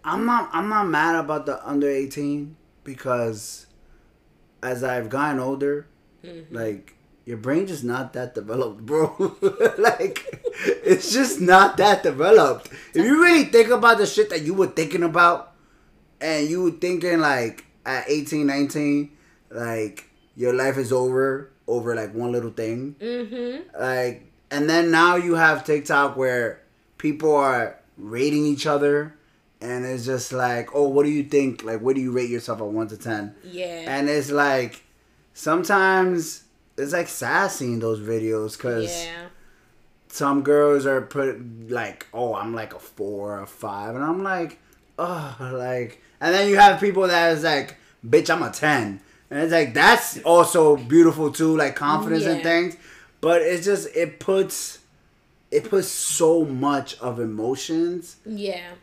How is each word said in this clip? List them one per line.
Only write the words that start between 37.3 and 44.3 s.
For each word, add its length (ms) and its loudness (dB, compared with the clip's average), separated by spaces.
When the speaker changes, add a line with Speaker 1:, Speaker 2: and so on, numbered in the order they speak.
Speaker 1:
seeing 300 -6
those 200 -4
videos 580 -4
'cause 320 -4
Speaker 2:
Yeah. 220 -14
Speaker 1:
some 340 -2
girls 440 4
are 160 2
put, 680 -8
like, 440 -8
"Oh, 200 -4
I'm, 200 -8
like, 200 -10
a 40 -18
four 600 -10
or 40 -12
a 40 -14
five," 480 -10
and 100 -6
I'm 180 -4
like, 360 -6